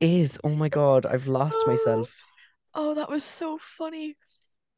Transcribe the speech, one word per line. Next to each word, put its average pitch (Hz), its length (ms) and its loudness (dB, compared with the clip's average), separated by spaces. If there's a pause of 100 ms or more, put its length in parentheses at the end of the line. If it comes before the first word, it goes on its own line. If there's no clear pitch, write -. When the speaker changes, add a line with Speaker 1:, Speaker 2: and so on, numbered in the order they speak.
Speaker 1:
is. 165 420 2
Oh 151 120 0
my 151 140 0
God. 139 360 4
I've 131 220 -2
lost 135 320 0
Speaker 2:
Oh. - 120 2
Speaker 1:
myself. 117 520 -2 (500)
Speaker 2:
Oh, 302 220 -4
that 302 140 -6
was 285 140 -4
so 320 340 -6
funny. 320 600 -12 (600)